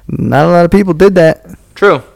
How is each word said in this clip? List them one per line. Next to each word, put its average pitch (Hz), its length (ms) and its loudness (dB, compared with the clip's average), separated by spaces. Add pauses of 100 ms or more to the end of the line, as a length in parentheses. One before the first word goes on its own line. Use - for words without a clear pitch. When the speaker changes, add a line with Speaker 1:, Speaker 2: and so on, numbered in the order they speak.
Speaker 1:
not 123 380 -2
a 170 40 0
lot 175 160 2
of 170 60 -4
people 196 220 0
did 185 220 2
that. 160 300 0 (300)
Speaker 2:
True, 175 280 -2 (120)